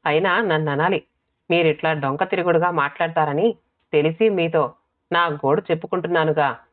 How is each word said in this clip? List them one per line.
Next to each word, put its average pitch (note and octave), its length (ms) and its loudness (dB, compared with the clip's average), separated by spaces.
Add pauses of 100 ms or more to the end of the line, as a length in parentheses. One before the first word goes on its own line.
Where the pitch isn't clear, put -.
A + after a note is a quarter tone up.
అయినా F3 340 2
నన్ను D#3 320 0
అనాలి, D#3+ 300 0 (480)
మీరిట్లా D#3+ 420 0
డొంక D3 320 -2
తిరుగుడుగా F3 460 0
మాట్లాడతారని E3 840 -2 (380)
తెలిసి D#3+ 360 2
మీతో E3 460 0 (380)
నా E3+ 140 2
గోడు D3 440 0
చెప్పుకుంటున్నానుగా. D#3+ 880 0 (140)